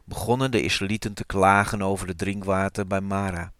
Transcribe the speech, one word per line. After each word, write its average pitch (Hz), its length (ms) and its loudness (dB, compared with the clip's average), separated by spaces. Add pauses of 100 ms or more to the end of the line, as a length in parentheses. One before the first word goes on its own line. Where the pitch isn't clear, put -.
begonnen 120 460 0
de 113 100 4
Israëlieten 101 520 -2
te 101 120 -10
klagen 98 560 4
over 95 260 -2
het 90 100 -6
drinkwater 98 680 -2
bij 98 140 0
Mara. 98 580 -4